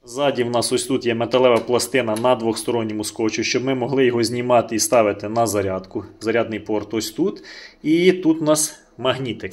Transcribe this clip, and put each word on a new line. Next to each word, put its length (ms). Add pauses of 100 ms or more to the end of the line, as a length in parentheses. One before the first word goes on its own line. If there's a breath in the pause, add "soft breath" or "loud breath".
Ззаді 380
в 60
нас 240
ось 100
тут 220
є 100
металева 420
пластина 580
на 200
двохсторонньому 680
скотчу, 400
щоб 200
ми 120
могли 300
його 180
знімати 520
і 40
ставити 500
на 180
зарядку. 580 (140)
Зарядний 400
порт 340
ось 180
тут. 320 (400 loud breath)
І 280
тут 300
у 20
нас 360 (180)
магнітик. 560